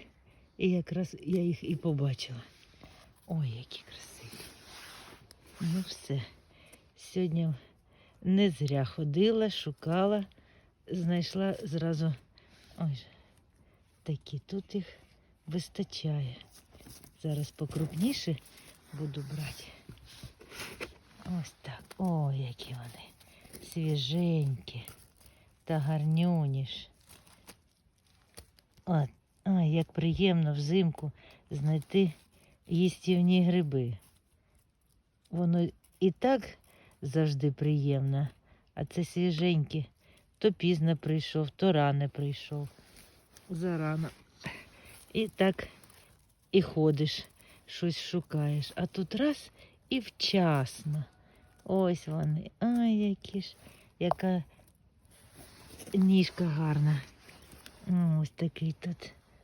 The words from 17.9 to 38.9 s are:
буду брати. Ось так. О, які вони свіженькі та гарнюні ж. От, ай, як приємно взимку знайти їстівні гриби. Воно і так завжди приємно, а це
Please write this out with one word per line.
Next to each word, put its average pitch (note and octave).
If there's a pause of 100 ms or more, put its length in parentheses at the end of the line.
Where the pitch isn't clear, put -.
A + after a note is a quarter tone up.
буду C#3+
брати. D3+ (1600)
Ось F3
так. - (140)
О, D#3+
які C3
вони A#2+ (680)
свіженькі D3+ (840)
та D#3+
гарнюні D#3
ж. - (2000)
От, D3+ (340)
ай, F3+
як D#3+
приємно E3
взимку D3+ (400)
знайти D#3 (540)
їстівні F3+
гриби. C#3 (1300)
Воно E3+ (300)
і F#3
так C4 (600)
завжди C#3+
приємно, C#3 (460)
а -
це -